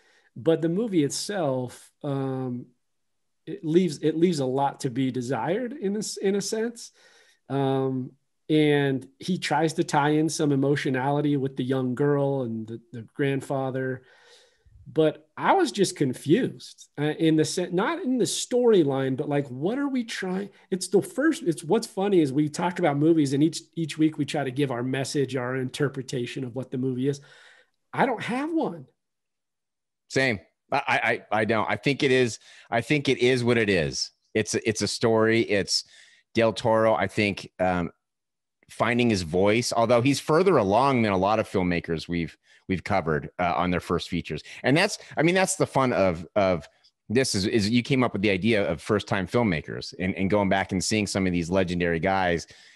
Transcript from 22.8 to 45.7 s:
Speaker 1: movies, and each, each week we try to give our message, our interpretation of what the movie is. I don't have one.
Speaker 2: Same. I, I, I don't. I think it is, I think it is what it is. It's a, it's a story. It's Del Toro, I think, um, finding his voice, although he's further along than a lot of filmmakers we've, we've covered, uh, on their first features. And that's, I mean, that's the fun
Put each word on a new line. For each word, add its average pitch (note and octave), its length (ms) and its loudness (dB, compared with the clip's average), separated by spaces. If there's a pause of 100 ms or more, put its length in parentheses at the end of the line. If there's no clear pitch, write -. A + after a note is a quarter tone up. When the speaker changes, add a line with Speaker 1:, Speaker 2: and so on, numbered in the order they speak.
Speaker 1:
movies, D3+ 360 4
and C#3+ 100 4
each, D#3+ 200 0 (120)
each D#3+ 220 -6
week D#3 200 2
we D3 60 -2
try C#3+ 220 -4
to B2+ 60 -4
give C3+ 200 -2
our A#2+ 120 -4
message, C3 520 -2
our B2+ 220 -4
interpretation C3 880 -4
of A#2 100 -10
what B2+ 160 -10
the C3+ 60 -6
movie B2+ 320 -2
is. C#3+ 100 -4 (720)
I F3+ 140 2
don't C#4+ 180 -2
have C4+ 260 -4
one. F3+ 360 -4 (1200)
Speaker 2:
Same. C3 320 0 (320)
I, A#2+ 600 0
I, G#2+ 100 2
I - 20 2
don't. G#2+ 260 0
I G#2+ 60 0
think C#3 260 -2
it C3+ 100 4
is, B2 280 2 (320)
I A#2 80 2
think C#3+ 300 0
it B2 80 2
is B2 260 2
what A#2 140 2
it G#2+ 120 2
is. D#2 420 0 (220)
It's A2 220 0
a, A2 140 -2
it's G#2+ 120 -2
a G2+ 60 -2
story. A2+ 540 2
It's G2 420 0 (500)
Del A2+ 200 4
Toro, A2 420 2
I F#2+ 120 0
think, G2+ 520 -2
um, F2+ 320 0 (800)
finding A#2+ 400 0
his F#2+ 140 2
voice, G2+ 520 2
although A#2 260 4
he's C3+ 200 2
further F3 340 4
along A#2 460 4
than G#2+ 100 2
a F#2+ 60 2
lot G2+ 220 2
of G#2 100 -2
filmmakers F2 580 -2
we've, E2+ 300 -4 (300)
we've F#2 160 -2
covered, D#2 460 0 (100)
uh, F2 160 0
on F2+ 160 0
their F2 80 0
first - 300 -4
features. D#2+ 340 -6 (200)
And B2+ 120 2
that's, G3 240 0 (160)
I - 80 0
mean, F3 120 2
that's F#3 200 0
the C3+ 120 0
fun C3 260 0